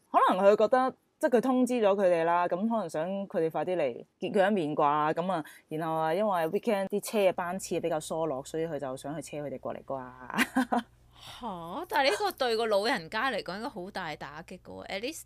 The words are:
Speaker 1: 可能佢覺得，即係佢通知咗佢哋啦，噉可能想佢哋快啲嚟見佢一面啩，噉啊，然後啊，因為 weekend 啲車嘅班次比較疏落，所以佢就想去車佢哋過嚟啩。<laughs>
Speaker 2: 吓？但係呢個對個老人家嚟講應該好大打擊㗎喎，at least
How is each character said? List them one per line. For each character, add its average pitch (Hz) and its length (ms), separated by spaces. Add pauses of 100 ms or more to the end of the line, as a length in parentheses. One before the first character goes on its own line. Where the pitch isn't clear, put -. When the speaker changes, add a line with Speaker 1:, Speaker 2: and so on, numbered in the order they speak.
(120)
Speaker 1:
可 294 60 (160)
能 190 120
佢 208 120
覺 214 120
得， 254 260 (240)
即 311 80
係 254 100
佢 208 40
通 254 240
知 240 100
咗 214 200
佢 196 140
哋 170 160
啦， 175 220
噉 180 220
可 226 100
能 175 100
想 156 200 (180)
佢 185 120
哋 160 120
快 156 140
啲 180 100
嚟 139 300 (140)
見 185 140
佢 190 160
一 214 40
面 156 220
啩， 151 380
噉 170 180
啊， 156 120 (260)
然 156 180
後 160 80
啊， 160 180
因 202 120
為 175 220
weekend 196 420
啲 202 120
車 - 180
嘅 185 140
班 185 260
次 - 200
比 160 100
較 156 100
疏 160 260
落， 139 200
所 160 140
以 160 80
佢 156 120
就 131 180
想 143 180
去 151 60
車 151 240
佢 139 40
哋 127 100
過 120 140
嚟 - 100
啩。 135 1040
<laughs> - 0 (320)
Speaker 2:
吓？ 190 720
但 277 160
係 285 60
呢 403 80
個 392 140
對 233 240
個 233 100
老 202 180
人 202 240
家 247 220
嚟 190 100
講 170 140
應 214 80
該 277 60
好 190 200
大 175 280
打 151 260
擊 180 160
㗎 185 260
喎， - 40
at 190 100
least 269 260